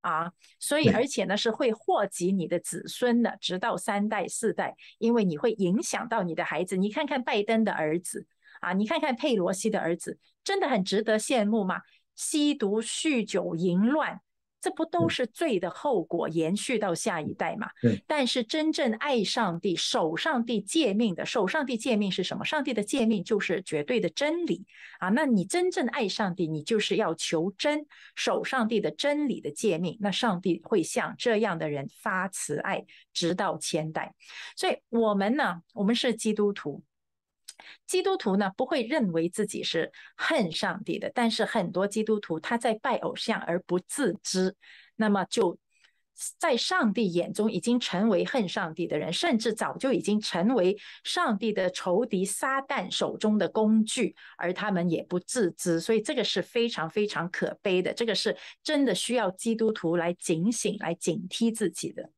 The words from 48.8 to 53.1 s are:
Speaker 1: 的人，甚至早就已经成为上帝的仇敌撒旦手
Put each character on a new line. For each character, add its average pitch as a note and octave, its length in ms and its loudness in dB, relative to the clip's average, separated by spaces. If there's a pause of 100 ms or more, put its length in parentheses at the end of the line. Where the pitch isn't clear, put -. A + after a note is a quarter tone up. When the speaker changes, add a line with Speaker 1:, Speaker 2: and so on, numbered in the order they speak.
Speaker 1:
的 D3+ 100 -2
人， D3+ 140 -2
甚 C#4+ 260 2
至 A3+ 160 0
早 E3+ 240 -4
就 C4+ 140 0
已 F3+ 80 2
经 G#3 200 2
成 G3+ 340 2
为 F#3+ 240 4 (260)
上 D4+ 340 0
帝 A3 140 0
的 F#3 180 0
仇 F3+ 360 0
敌 F#3+ 180 0
撒 C4+ 380 -2
旦 C4+ 280 -4
手 E3 280 -2